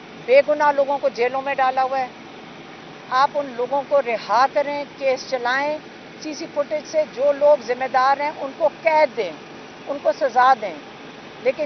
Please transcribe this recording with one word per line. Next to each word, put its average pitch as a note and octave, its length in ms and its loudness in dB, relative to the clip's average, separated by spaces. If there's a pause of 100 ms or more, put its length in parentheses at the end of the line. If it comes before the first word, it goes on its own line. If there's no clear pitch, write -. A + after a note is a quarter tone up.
(260)
بے C4 240 8
گناہ D4 220 4
لوگوں C#4 260 2
کو C#4 120 0
جیلوں B3 320 0
میں C4+ 140 -4
ڈالا C4 280 2
ہوا C4 160 -2
ہے۔ B3+ 80 -2 (1000)
آپ C4 240 4
ان C#4+ 240 -4
لوگوں B3 320 -2
کو C#4+ 120 4
رہا A#3 520 2
کریں، C#4+ 300 -2 (140)
کیس C4 320 -2
چلائیں، C4 480 -2 (440)
سی D4+ 120 -10
سی D#4+ 200 -10
فوٹیج D4+ 280 -4 (100)
سے D#4 120 0 (120)
جو C#4 160 2
لوگ D4 260 6 (100)
ذمہ B3 160 -2 (100)
دار C4+ 280 4
ہیں D4 160 -2
ان C4+ 200 -8
کو D#4 120 2 (140)
قید D#4 340 2
دیں، G3+ 140 -4 (560)
ان C#4 140 -6
کو E4 180 2
سزا B3+ 420 4
دیں، G3 120 -8 (680)
لیکن C#4 220 0